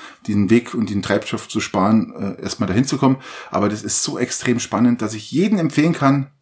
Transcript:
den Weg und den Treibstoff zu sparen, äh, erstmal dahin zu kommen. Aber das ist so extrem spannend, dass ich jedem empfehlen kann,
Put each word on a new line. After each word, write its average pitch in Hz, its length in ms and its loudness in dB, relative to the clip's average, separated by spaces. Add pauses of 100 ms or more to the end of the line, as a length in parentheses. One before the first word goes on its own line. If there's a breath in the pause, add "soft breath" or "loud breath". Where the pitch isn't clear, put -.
(260 loud breath)
den 104 220 2
Weg 117 260 4
und 110 160 -2
den 101 120 -2
Treibstoff - 460 -2
zu 107 120 -4
sparen, 101 520 2 (260)
äh, - 40 -14
erstmal 98 260 -4
dahin 107 160 2
zu 139 140 -2
kommen. 135 180 4 (340 loud breath)
Aber 101 180 0
das 104 140 -4
ist - 200 -2
so - 160 -4
extrem 123 420 -2
spannend, 117 420 2
dass 107 120 -4
ich 107 160 -12
jedem 196 280 2
empfehlen 160 340 2
kann, 139 360 2 (140)